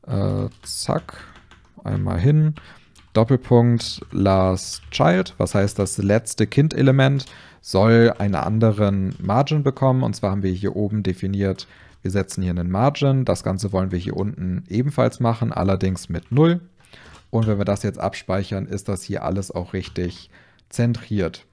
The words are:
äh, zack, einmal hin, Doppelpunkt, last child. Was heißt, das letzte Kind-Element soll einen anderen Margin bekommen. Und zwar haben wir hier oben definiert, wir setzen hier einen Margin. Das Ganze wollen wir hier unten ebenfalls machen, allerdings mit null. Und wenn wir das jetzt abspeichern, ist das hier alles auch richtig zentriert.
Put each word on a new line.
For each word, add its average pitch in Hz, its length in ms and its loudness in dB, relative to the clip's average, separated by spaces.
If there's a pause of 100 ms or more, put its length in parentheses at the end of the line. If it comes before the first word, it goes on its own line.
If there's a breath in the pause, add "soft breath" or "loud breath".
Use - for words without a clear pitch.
äh, 101 440 -2 (140)
zack, - 540 -6 (640 loud breath)
einmal 98 380 -2
hin, 151 360 4 (580 loud breath)
Doppelpunkt, 120 960 2
last 95 800 2
child. 180 460 2
Was - 180 -2
heißt, 101 240 0
das 95 180 -2
letzte 104 480 2
Kind-Element 139 800 2 (360 loud breath)
soll 113 580 6
einen 101 160 0
anderen 101 840 0
Margin 135 440 0
bekommen. 131 400 0
Und 110 120 -2
zwar 98 160 -2
haben 98 120 -2
wir 95 80 0
hier 95 240 -4
oben 104 280 -2
definiert, 95 640 -2 (360 loud breath)
wir 95 60 -2
setzen 95 320 -4
hier 90 80 -2
einen 87 220 -2
Margin. 135 540 0
Das 87 180 -2
Ganze 95 280 -4
wollen 92 200 -2
wir 90 80 -2
hier 92 180 -6
unten 92 500 -6
ebenfalls 120 520 -2
machen, 117 340 -2
allerdings 95 560 -2
mit 85 220 -8
null. 165 280 4 (680 loud breath)
Und 113 160 0
wenn 104 140 0
wir 101 60 0
das 101 180 -2
jetzt 101 160 -4
abspeichern, 98 680 -4
ist 98 240 -8
das 98 140 -4
hier - 200 -8
alles 95 280 -4
auch 90 220 -8
richtig 90 580 -6 (380 soft breath)
zentriert. 110 840 -2